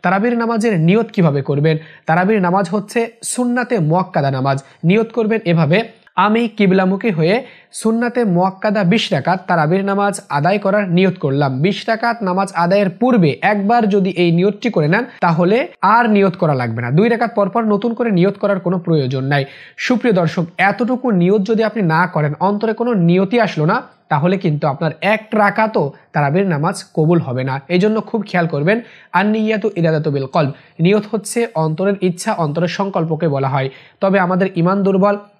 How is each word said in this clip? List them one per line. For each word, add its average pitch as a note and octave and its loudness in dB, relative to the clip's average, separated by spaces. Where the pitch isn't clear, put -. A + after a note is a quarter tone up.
তারাবির G3+ 0
নামাজের A3+ 0
নিয়ত G#3 2
কিভাবে C#3+ 2
করবেন? D3+ 0
তারাবির F#3 2
নামাজ F3+ 0
হচ্ছে A3+ -4
সুন্নাতে B3 -2
মুআক্কাদা D#3+ 0
নামাজ। C3+ -2
নিয়ত A3 2
করবেন A3 -2
এভাবে, E3+ 2
"আমি G#3+ 2
কিবলামুখী F#3+ 2
হয়ে F3+ 0
সুন্নাতে A#3 -2
মুআক্কাদা F#3+ 0
বিশ G3+ 2
রাকাত E3+ -2
তারাবির F3+ 2
নামাজ G3 -2
আদায় E3+ 0
করার G3+ 0
নিয়ত F3+ 2
করলাম।" C#3 0
বিশ F#3+ -2
রাকাত A3+ -2
নামাজ F#3+ -2
আদায়ের F#3 2
পূর্বে F#3 2
একবার G#3 2
যদি G3 2
এই F3 0
নিয়তটি G3+ 0
করে D3+ 0
নেন, G#3+ 0
তাহলে F3+ 2
আর A3 2
নিয়ত G3 2
করা D3+ 0
লাগবে A#2+ -2
না। A#2+ -4
দুই G3 4
রাকাত A#3 -2
পর G3+ 0
পর A#3 -2
নতুন G#3+ 0
করে A#3 -2
নিয়ত G3 2
করার G3+ -2
কোনো F3+ -4
প্রয়োজন C#3 -2
নাই। C#3 0
সুপ্রিয় A#3+ 0
দর্শক, E3+ 0
এতটুকু A#3 0
নিয়ত F#3+ 2
যদি A3 0
আপনি G#3+ -2
না E3 2
করেন, D3+ -2
অন্তরে G#3 0
কোনো A#3 -2
নিয়তই F#3+ 2
আসলো E3 0
না, A3 0
তাহলে E3+ 2
কিন্তু D#3 -2
আপনার D3 -2
এক G#3+ -2
রাকাতও G#3 0
তারাবির D#3 0
নামাজ E3+ -2
কবুল E3 2
হবে B2+ -4
না। C3+ -4
এই F3+ 0
জন্য G#3+ 2
খুব G#3+ -6
খেয়াল F3 -2
করবেন, E3 0
আন-নিয়াতু G#3+ 0
ইরাদাতু D#3+ 0
বিল C3+ -4
কলব, D3 0
নিয়ত G3+ 2
হচ্ছে A#3 -4
অন্তরের D#3+ -2
ইচ্ছা, F#3 -2
অন্তরের E3+ -2
সংকল্পকে E3+ -4
বলা C3+ -2
হয়। C3+ -2
তবে G3 2
আমাদের F#3 0
ঈমান F#3 2
দুর্বল G3 2